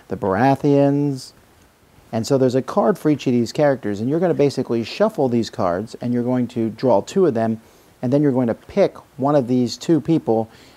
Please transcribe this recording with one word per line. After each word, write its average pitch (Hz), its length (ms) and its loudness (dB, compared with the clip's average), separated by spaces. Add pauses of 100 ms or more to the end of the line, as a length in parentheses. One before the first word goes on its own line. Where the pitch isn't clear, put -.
the - 100 -6
Baratheons. 139 1120 0 (800)
And 113 140 -4
so 139 100 2
there's 127 180 4
a 131 80 0
card 202 360 0
for - 100 -2
each 147 180 0
of 135 60 0
these 120 200 0
characters, 127 480 0
and 117 80 -4
you're 156 120 -2
gonna 170 140 0
basically 127 500 0
shuffle 160 460 -2
these 117 180 0
cards, 95 540 -4
and 123 100 -4
you're 120 100 -2
going 123 260 -2
to 113 220 -4
draw 107 300 2
two 185 260 0
of 143 60 2
them, 113 280 -2 (420)
and 123 100 -2
then 143 100 2
you're 143 100 2
going 123 160 0
to 107 60 0
pick - 440 -2 (200)
one 139 160 0
of 131 140 2
these 123 300 0
two 165 200 2
people 117 520 0 (260)